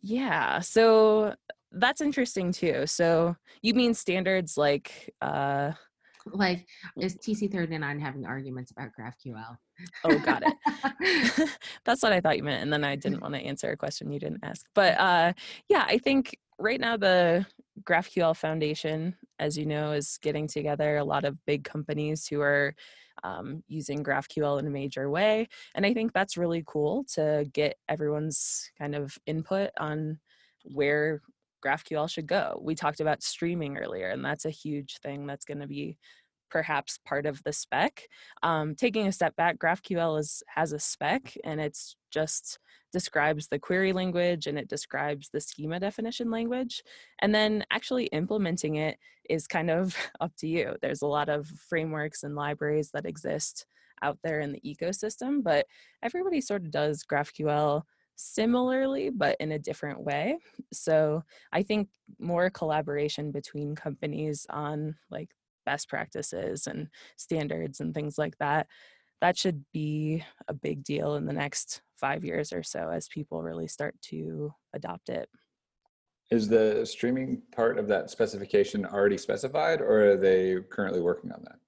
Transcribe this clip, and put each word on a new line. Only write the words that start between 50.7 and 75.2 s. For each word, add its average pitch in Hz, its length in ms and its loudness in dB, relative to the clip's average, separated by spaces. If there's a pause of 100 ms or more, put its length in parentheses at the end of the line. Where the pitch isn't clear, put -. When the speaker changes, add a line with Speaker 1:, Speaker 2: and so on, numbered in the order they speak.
Speaker 1:
There's 139 220 -2
a 143 60 0
lot 147 200 0
of 151 200 -2
frameworks 156 720 -4
and 147 140 -8
libraries 147 560 -2
that - 140 -6
exist - 600 -6 (360)
out 147 200 -2
there 156 180 -4
in 147 120 -4
the - 80 -10
ecosystem, 214 840 -4
but 156 240 4 (360)
everybody 349 380 0
sort 202 220 -4
of 160 80 -8
does 151 320 0
GraphQL 147 800 0 (320)
similarly, 254 960 0
but 185 300 0
in 156 120 -2
a 151 60 -2
different - 440 -6
way. 156 360 -2 (340)
So 156 500 2 (300)
I 180 100 2
think 208 260 0 (300)
more 175 320 0
collaboration 151 840 -2
between 147 420 -6
companies 151 720 -6
on, 151 480 -6 (140)
like, - 200 -10 (360)
best 143 220 -4
practices - 800 -6
and - 220 -8 (280)
standards 160 640 -4
and 160 120 -4
things 151 260 -4
like 151 200 -4
that, 147 300 0 (520)
that 175 160 4
should 160 360 -2
be 151 520 -2 (240)
a - 60 -4
big 143 300 -4
deal 147 320 -2
in 151 100 -4
the 147 60 -4
next - 500 -4 (140)
five 160 280 -2
years - 280 -2
or - 100 -4
so - 280 -6
as - 180 -4
people - 340 -8
really 165 260 -6
start - 340 -8
to 156 500 -8 (200)
adopt - 360 -10
it. 76 200 -6 (1000)